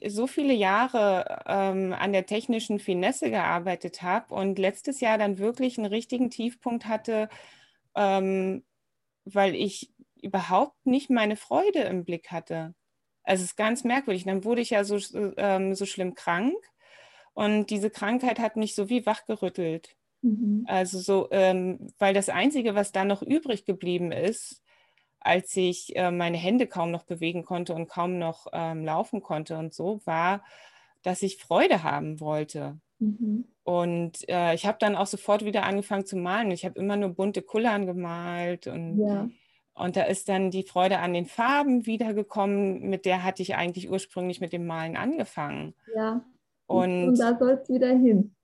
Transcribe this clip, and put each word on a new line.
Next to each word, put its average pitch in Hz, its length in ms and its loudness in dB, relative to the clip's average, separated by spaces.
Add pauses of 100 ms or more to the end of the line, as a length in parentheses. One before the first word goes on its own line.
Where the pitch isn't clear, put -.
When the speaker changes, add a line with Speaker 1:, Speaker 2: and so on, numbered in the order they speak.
Speaker 1:
so 214 200 -2
viele 285 260 2
Jahre, 208 960 2
ähm, 190 500 0
an 196 160 0
der 185 140 2
technischen 220 500 -2
Finesse 202 540 0
gearbeitet 175 720 -2
hab 190 280 -2
und 196 280 -2
letztes 202 400 -2
Jahr 220 180 2
dann 202 220 0
wirklich 240 400 -2
einen 214 80 -2
richtigen 233 420 -2
Tiefpunkt 233 560 -6
hatte, 220 420 -2 (680)
ähm, 190 680 2 (640)
weil 196 300 2
ich - 360 -4 (300)
überhaupt 190 640 0
nicht 247 240 2
meine 214 280 2
Freude 339 420 2
im 185 260 -2
Blick 170 260 -8
hatte. 165 440 -8 (480)
Also 190 200 2
es 180 80 -8
ist - 60 -12
ganz 220 260 0
merkwürdig. 233 420 0
Dann 190 180 -2
wurde 233 180 0
ich 233 80 -6
ja 208 140 4
so, 202 140 -2 (400)
ähm, 190 360 0
so 190 140 -4
schlimm 185 260 -6
krank 180 400 0 (800)
und 214 380 0
diese 208 180 0
Krankheit 240 480 0
hat 226 200 -2
mich 220 180 -2
so 202 140 -2
wie 240 180 0
wachgerüttelt. 185 880 -2 (260)
Speaker 2:
Mhm. 214 460 2
Speaker 1:
Also 185 320 0
so, 190 320 2
ähm, 185 560 2 (100)
weil 196 160 4
das 196 160 2
Einzige, 233 460 2
was 202 160 0
dann 190 160 0
noch 196 160 0
übrig 269 420 0
geblieben 180 460 -2
ist, - 500 -4 (640)
als 180 320 2
ich, 180 400 -2
äh, 180 140 2
meine 175 280 0
Hände 202 280 2
kaum 170 240 -2
noch 170 140 -6
bewegen 170 400 -4
konnte 175 320 -4
und 165 120 -6
kaum 180 300 -4
noch, 165 360 -6
ähm, 165 300 -4
laufen 170 380 -2
konnte 160 380 -6
und 160 120 -8
so, 202 340 -6
war, 175 380 0 (600)
dass 185 180 -2
ich 196 160 -2
Freude 214 460 4
haben 156 360 -4
wollte. 151 600 -6 (180)
Speaker 2:
Mhm. 214 480 -2 (180)
Speaker 1:
Und, 175 640 -2
äh, 175 260 2
ich 170 100 -4
hab 214 140 0
dann 208 160 2
auch 185 100 2
sofort 208 400 0
wieder 208 180 0
angefangen 196 440 -2
zu 196 100 -6
malen. 190 320 0
Ich 175 160 -4
hab 185 100 -6
immer 202 220 -2
nur 202 120 0
bunte 190 340 -2
Kullern 214 420 0
gemalt 175 800 -4
und, 165 320 -4
Speaker 2:
Ja. 208 320 0 (460)
Speaker 1:
und 180 200 -4
da 190 80 4
ist - 240 -2
dann 190 220 2
die 190 140 -2
Freude 190 340 2
an 175 160 -2
den 175 140 -2
Farben 254 580 2
wiedergekommen, 202 1040 0
mit 190 160 -2
der 185 180 2
hatte 185 200 -2
ich 190 120 -4
eigentlich 175 360 -4
ursprünglich 180 500 -4
mit 170 120 -6
dem 175 120 -6
Malen 165 320 -4
angefangen. 170 800 -4 (200)
Speaker 2:
Ja. 220 300 -2 (400)
Speaker 1:
Und 180 440 2
Speaker 2:
Und 240 100 6
da 233 180 2
soll's 262 320 2
wieder 254 200 4
hin. 247 440 6 (100)